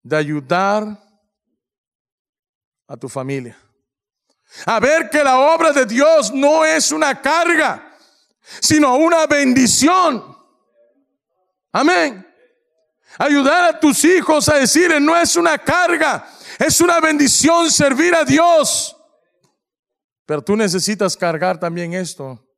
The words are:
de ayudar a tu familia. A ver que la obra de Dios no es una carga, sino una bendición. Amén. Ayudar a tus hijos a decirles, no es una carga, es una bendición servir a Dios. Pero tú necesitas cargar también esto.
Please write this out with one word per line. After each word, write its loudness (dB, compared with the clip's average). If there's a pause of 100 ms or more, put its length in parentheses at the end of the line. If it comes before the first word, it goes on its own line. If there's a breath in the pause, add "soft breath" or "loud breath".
de -6
ayudar -4 (1900)
a -16
tu -14
familia. -10 (1080 loud breath)
A -2
ver 0
que 0
la 2
obra 2
de 2
Dios 2
no 2
es 0
una -2
carga, -2 (640 loud breath)
sino 2
una 2
bendición. 0 (1400)
Amén. 0 (920 loud breath)
Ayudar 0
a 0
tus 0
hijos 2
a 2
decirles, 2
no 2
es 0
una 0
carga, -2 (320 loud breath)
es 0
una 2
bendición 2
servir 0
a 2
Dios. 0 (1300)
Pero -6
tú -2
necesitas -2
cargar -4
también -8
esto. -12 (120)